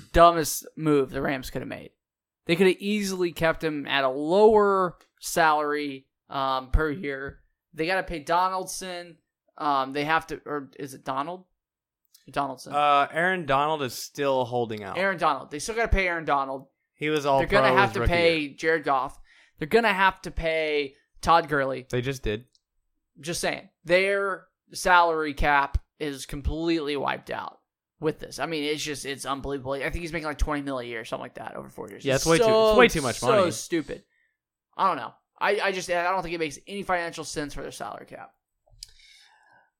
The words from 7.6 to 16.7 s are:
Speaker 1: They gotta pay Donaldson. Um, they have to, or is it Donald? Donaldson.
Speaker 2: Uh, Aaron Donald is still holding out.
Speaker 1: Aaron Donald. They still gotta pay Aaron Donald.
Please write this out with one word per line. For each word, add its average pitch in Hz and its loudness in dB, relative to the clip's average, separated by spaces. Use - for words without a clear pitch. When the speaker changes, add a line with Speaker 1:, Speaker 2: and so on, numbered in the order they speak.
Speaker 1:
They 160 -4
gotta 185 0
pay 175 -8
Donaldson. 175 -4
Um, 135 0
they 147 -2
have 160 0
to, 147 -10
or 139 -8
is 139 -12
it 131 -20
Donald? 151 -6
Donaldson. 135 -6
Speaker 2:
Uh, 143 6
Aaron 175 0
Donald 147 2
is 120 -4
still 135 0
holding 117 -4
out. 95 -8
Speaker 1:
Aaron 190 -2
Donald. 156 -2
They 151 -10
still 214 -8
gotta 226 0
pay 190 2
Aaron 165 -4
Donald. 139 -2